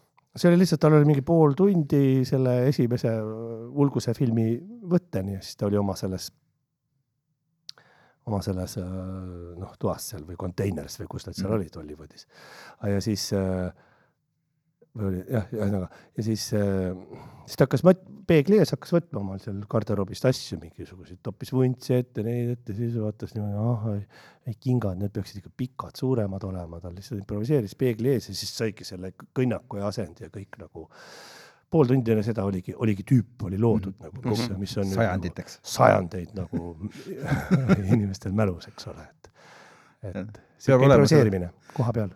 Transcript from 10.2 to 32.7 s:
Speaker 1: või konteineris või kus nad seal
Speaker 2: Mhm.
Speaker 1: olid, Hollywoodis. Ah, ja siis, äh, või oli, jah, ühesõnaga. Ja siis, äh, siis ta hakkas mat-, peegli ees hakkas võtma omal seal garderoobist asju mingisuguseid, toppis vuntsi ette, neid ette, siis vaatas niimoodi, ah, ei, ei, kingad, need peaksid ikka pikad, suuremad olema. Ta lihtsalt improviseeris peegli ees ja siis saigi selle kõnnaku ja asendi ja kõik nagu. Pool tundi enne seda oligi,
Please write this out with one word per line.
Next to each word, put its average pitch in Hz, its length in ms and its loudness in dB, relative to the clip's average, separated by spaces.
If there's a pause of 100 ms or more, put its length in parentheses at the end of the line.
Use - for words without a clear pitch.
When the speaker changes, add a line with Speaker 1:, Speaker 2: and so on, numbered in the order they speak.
Speaker 1:
või 85 160 -14
konteineris 87 600 -6
või 92 120 -12
kus - 140 -12
nad 92 100 -12
seal 95 140 -4
Speaker 2:
Mhm. 110 100 0
Speaker 1:
olid, 82 160 -10
Hollywoodis. 76 500 -18 (540)
Ah, 107 80 -2
ja 101 120 2
siis, 104 320 -2
äh, 92 400 -2 (1200)
või 107 120 -4
oli, 92 200 -4
jah, 110 220 -2
ühesõnaga. 101 380 -2 (280)
Ja 113 60 -2
siis, 107 320 -4
äh, 95 400 0 (520)
siis - 100 -16
ta 147 100 4
hakkas - 160 0
mat-, 180 220 6 (220)
peegli 190 320 6
ees 165 120 4
hakkas - 220 -6
võtma 165 280 0
omal 98 200 -6
seal 101 280 -8
garderoobist 101 560 -2
asju 127 340 0
mingisuguseid, 90 640 -18
toppis - 300 -12
vuntsi 127 420 0
ette, 123 280 -2
neid 120 280 -4
ette, 120 220 -8
siis 117 220 -4
vaatas 107 400 -6
niimoodi, 104 240 -4
ah, 110 380 -2
ei, 101 100 -8 (400)
ei, 117 80 -6
kingad, 107 420 -2
need 101 160 -4
peaksid 98 300 -10
ikka - 140 -20
pikad, - 400 -10
suuremad 107 480 -2
olema. 87 360 -10
Ta 90 100 -12
lihtsalt 98 300 -12
improviseeris 110 540 -2
peegli 120 400 -2
ees 110 140 -4
ja 98 60 -12
siis - 220 -10
saigi 110 280 -6
selle 92 280 -12 (220)
kõnnaku 123 440 -2
ja 101 100 -4
asendi 98 360 -8
ja 82 60 -14
kõik 98 280 -16
nagu. 82 300 -16 (800)
Pool 156 160 6
tundi 120 260 4
enne 110 100 4
seda 104 220 -2
oligi, 95 320 -4